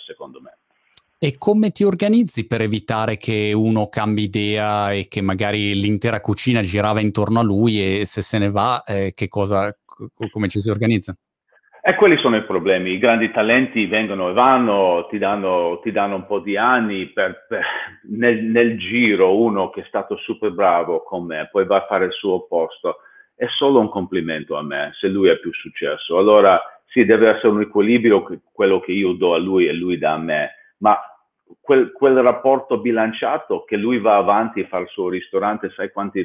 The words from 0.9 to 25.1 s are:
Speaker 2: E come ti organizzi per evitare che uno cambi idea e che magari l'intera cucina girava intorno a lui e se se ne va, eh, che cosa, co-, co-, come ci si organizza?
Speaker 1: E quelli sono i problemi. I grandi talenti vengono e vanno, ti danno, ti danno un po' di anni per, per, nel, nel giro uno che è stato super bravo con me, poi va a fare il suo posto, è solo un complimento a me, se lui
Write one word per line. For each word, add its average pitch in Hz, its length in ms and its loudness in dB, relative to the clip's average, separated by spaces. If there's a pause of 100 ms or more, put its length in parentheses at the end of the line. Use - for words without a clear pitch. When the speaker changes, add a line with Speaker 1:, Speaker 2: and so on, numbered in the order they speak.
Speaker 2:
E 139 200 -2
come 214 320 2
ti - 140 0
organizzi 202 640 0
per 113 120 -2
evitare 110 580 -2
che 104 360 -2
uno 110 320 2
cambi 107 380 -2
idea 104 680 -2
e 98 180 -4
che - 140 -6
magari 104 580 -2
l'intera 107 400 -2
cucina 117 420 0
girava 104 380 0
intorno 107 380 0
a 117 60 2
lui 101 560 2
e 104 40 -2
se 104 160 -8
se - 180 -4
ne 101 120 0
va, 107 340 0
eh, 98 300 -4
che 98 140 -6
cosa, 101 440 -2 (120)
co-, - 280 -18
co-, 110 160 -10
come 107 200 -4
ci 101 100 -6
si 104 120 -2
organizza? 104 440 -2 (680)
Speaker 1:
E 190 140 0
quelli 180 240 4
sono 117 180 2
i 104 80 -2
problemi. 92 460 -2
I 92 80 -4
grandi 113 320 2
talenti 117 560 0
vengono 98 440 -2
e - 20 -4
vanno, 104 760 2
ti 107 100 -6
danno, 92 640 -2
ti 110 100 -6
danno 101 240 -2
un 92 100 -10
po' 101 140 -2
di 98 160 -4
anni 110 560 0
per, 92 360 -4
per, 107 120 -6 (480)
nel, 113 340 0
nel 113 340 2
giro 98 640 2
uno 101 300 0
che - 120 -14
è - 40 -12
stato 98 300 -6
super - 340 -6
bravo 87 540 0
con 90 200 -10
me, 78 260 -8
poi 98 140 0
va 95 120 2
a 95 100 0
fare 92 200 0
il 90 60 -4
suo 92 360 -4
posto, 85 480 -4 (460)
è 120 60 -4 (100)
solo 139 220 4
un 107 80 2
complimento 80 680 -6
a 76 60 -6
me, 71 380 -8
se 101 80 0
lui 95 200 2